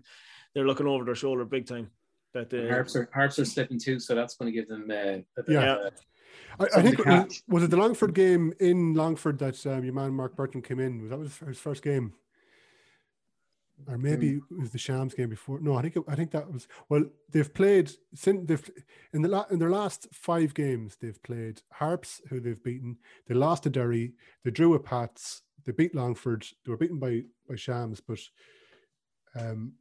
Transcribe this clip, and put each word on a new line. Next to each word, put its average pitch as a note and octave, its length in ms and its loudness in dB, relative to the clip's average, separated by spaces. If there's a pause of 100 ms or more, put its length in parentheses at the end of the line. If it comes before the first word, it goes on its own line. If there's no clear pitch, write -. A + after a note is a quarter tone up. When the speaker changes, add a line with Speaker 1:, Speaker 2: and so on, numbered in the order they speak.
(540)
Speaker 1:
they're C#3 120 0
looking C#3 200 2
over C3+ 180 0
their A#2+ 100 -2
shoulder B2+ 300 -2
big B2+ 220 -4
time. A#2 240 -10 (420)
That A#2 160 -6
they A#2+ 120 -4
Speaker 2:
And A#2 100 -2
Harps B2+ 240 0
are, A#2+ 180 0
Harps C#3 280 2
are C3+ 40 2
slipping B2 360 -2
too, C3 180 -2
so A#2+ 160 -4
that's A#2 220 -2
gonna A#2 160 -4
give A2 160 -4
them, G#2+ 200 -10
uh, G#2+ 60 -4
a G2 280 -2 (140)
bit B2 120 -6
Speaker 3:
Yeah. C3+ 260 4
Speaker 2:
of, G#2 120 -4
uh, G2 40 -4 (720)
Speaker 3:
I, F#3+ 40 4
I - 40 2
Speaker 2:
something G#3 240 8
Speaker 3:
think - 40 2
Speaker 2:
to A3 60 0
Speaker 3:
it - 40 2
was, F3 180 8
Speaker 2:
catch. - 240 -10
Speaker 3:
was E3+ 160 4
it E3 60 2
the E3+ 60 6
Longford G#3 380 4
game F3 460 6
in F3 340 4
Longford D#3 460 2
that, C3+ 260 -4
um, C3 180 -2
your B2+ 100 -4
man C3+ 200 -2
Mark C3 220 -4
Burton C3+ 260 -4
came B2+ 180 -6
in? B2 220 -4
Was A2 80 -10
that C3+ 80 -6
his, D3 200 -12
his C#3+ 200 -12
first C#3+ 240 -8
game? C3 300 -2 (1800)
Or B2 100 -6
maybe C#3+ 360 0
Speaker 2:
Hmm. D3 220 -8
Speaker 3:
it D#3 40 -8
was A#2+ 100 -6
the A#2+ 80 -8
Shams C3 360 -4
game A#2+ 160 -4
before. C3+ 300 -10
No, D3 140 0
I A#2+ 80 0
think E3+ 140 -6
it, E3+ 100 0
I D3 80 -4
think D#3 180 -4
that D#3 200 -6
was, B2+ 160 -12 (200)
well, D3 160 4 (260)
they've D3+ 220 2
played F#3+ 380 4 (240)
since F#3+ 320 0
they've D#3 240 -2 (440)
in D#3 80 2
the E3+ 60 2
la-, G3+ 220 0
in F3+ 80 2
their E3 120 2
last G3 420 -2
five E3 420 0
games B2 460 -2
they've A2+ 220 -10
played A2+ 400 -10 (100)
Harps, E3 560 -6
who C3 120 -6
they've A#2 220 -6
beaten. B2 360 -8 (280)
They A#2+ 80 -4
lost D3+ 300 2
to D3+ 60 2
Derry. A#2+ 420 -2 (320)
They B2 60 0
drew D#3+ 200 4
with C#3+ 140 4
Pats. - 580 -8 (220)
They B2+ 80 -6
beat E3 220 0
Longford. B2 520 -4 (180)
They B2 60 -8
were A#2 60 -4
beaten E3+ 220 -2
by, B2 240 -4 (260)
by B2 80 -8
Shams, A#2 440 -6
but, A2 180 -10 (1200)
um, A2+ 420 -8